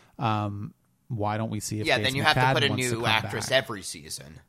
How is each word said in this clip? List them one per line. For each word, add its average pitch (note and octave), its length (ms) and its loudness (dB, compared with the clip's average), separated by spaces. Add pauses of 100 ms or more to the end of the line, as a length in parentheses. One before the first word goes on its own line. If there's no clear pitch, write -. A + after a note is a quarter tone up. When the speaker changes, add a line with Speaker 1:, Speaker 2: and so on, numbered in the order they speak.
(180)
Speaker 1:
Um, G#2+ 540 -2 (360)
why G#2 280 -2
don't A2+ 140 -2
we G#2+ 100 -4
see G#2+ 200 -4
if G#2 60 -4
Speaker 2:
Yeah, C#3 120 4
Speaker 1:
Gates G#2+ 100 0
Speaker 2:
then C3 80 0
you C#3 60 0
have D#3 100 8
to C#3+ 80 2
Speaker 1:
McFadden B2+ 140 6
Speaker 2:
put D3+ 100 2
a C#3 60 4
Speaker 1:
wants B2+ 180 0
to - 60 0
Speaker 2:
new - 80 0
Speaker 1:
come - 80 0
Speaker 2:
actress A2 400 0
Speaker 1:
back?" C3 140 4
Speaker 2:
every G2+ 180 -8
season. D2+ 680 -12